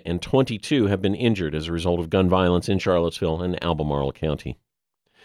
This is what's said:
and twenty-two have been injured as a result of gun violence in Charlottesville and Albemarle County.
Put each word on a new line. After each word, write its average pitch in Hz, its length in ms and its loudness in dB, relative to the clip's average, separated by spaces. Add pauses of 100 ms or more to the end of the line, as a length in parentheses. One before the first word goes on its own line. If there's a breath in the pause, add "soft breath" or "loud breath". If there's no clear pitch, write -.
and 87 160 -2
twenty-two 131 640 2
have 98 160 0
been 98 140 0
injured 95 400 0
as 78 120 -4
a 85 40 -4
result 85 280 0
of 82 120 -4
gun 95 180 4
violence 90 400 2
in 98 80 2
Charlottesville 85 640 0
and 90 220 -4
Albemarle 73 480 -2
County. 71 480 -6 (640 loud breath)